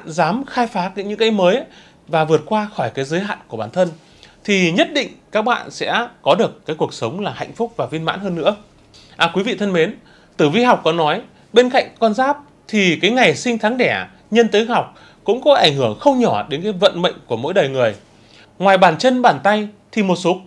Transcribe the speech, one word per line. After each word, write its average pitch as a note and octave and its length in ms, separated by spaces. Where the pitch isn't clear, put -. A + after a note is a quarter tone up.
dám E3+ 400
khai A#3+ 220
phá F#3+ 280
cái, G3 100
những G#3 120
cái A3+ 140
mới G3 240
ấy, C4+ 100
và D#3+ 180
vượt D3+ 200
qua G#3+ 300
khỏi B2 140
cái C3+ 160
giới D#3 140
hạn G3+ 180
của A#2+ 100
bản A2 120
thân F3 200
thì F#3 280
nhất D#4+ 220
định C4+ 160
các G#3+ 100
bạn A3 300
sẽ G3 360
có C#3+ 140
được G3 300
cái D#3+ 100
cuộc D#3 180
sống B2+ 260
là F#3 160
hạnh - 180
phúc A3+ 240
và C3+ 80
viên D#3+ 200
mãn E3 140
hơn F#3+ 160
nữa. E3+ 200
À, E3+ 160
quý F#3+ 100
vị A3+ 120
thân G3+ 180
mến, F3 220
Tử D#3 120
Vi G#3 140
học B3 200
có D#3+ 80
nói, E3 300
bên B3 160
cạnh B3+ 180
con A3 140
giáp C4+ 240
thì F#3 340
cái F3+ 100
ngày A3+ 240
sinh A#3 220
tháng A3 200
đẻ, A#2 280
nhân A3+ 160
tướng G#3+ 200
học G3 260
cũng A#3 180
có C#4+ 140
ảnh D#3 200
hưởng A#2 240
không C#4 200
nhỏ A#2+ 300
đến C#3+ 120
cái G#3 100
vận F3+ 300
mệnh F3+ 140
của A#2+ 100
mỗi C#3 160
đời F3 160
người. B2 260
Ngoài F#3+ 180
bàn F3+ 200
chân, B3+ 240
bàn F#3 220
tay G#3 240
thì G#3+ 120
một F#3+ 120
số F#3 320